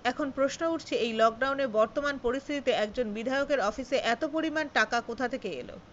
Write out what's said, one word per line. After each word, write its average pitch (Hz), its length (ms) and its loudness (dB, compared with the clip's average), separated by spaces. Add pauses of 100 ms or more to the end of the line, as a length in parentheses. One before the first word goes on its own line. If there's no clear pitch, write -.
এখন 262 280 -2
প্রশ্ন 269 300 0 (120)
উঠছে, 302 220 -4
এই 233 180 0
লকডাউনে 233 540 2
বর্তমান 226 480 2 (100)
পরিস্থিতিতে 269 460 0
একজন 214 420 0
বিধায়কের 262 460 0 (100)
অফিসে 254 280 -2 (160)
এত 233 120 -2
পরিমাণ 311 480 0
টাকা 226 280 4
কোথা 233 260 -4
থেকে 226 220 -4 (120)
এলো? 110 140 -12 (180)